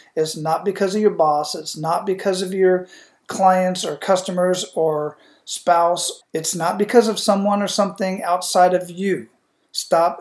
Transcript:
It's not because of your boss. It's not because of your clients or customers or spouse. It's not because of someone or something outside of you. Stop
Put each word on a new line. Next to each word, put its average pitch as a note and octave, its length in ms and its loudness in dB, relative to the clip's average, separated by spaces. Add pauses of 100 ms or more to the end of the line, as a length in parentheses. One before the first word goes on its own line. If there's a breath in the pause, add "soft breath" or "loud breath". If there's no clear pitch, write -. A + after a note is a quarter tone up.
(160 loud breath)
It's D#3 220 -2
not D#3+ 260 -2
because F#3+ 300 -2
of G#3+ 80 0
your G3+ 100 4
boss. D#3 440 0
It's D#3 200 -10
not E3 300 -2
because F#3+ 360 -2
of F#3 120 -6
your F#3 340 2 (400 loud breath)
clients F#3 560 2
or D#3 140 -6
customers F3+ 680 0 (100)
or D3+ 420 -2 (280 soft breath)
spouse. E3+ 760 0 (120)
It's D#3+ 200 -4
not F3 240 -2
because G#3+ 300 4
of G#3+ 100 -2
someone G3+ 460 0
or G3 40 -4
something F#3+ 540 -4
outside F3+ 540 2
of F3 160 -2
you. F3 360 -4 (440)
Stop - 500 0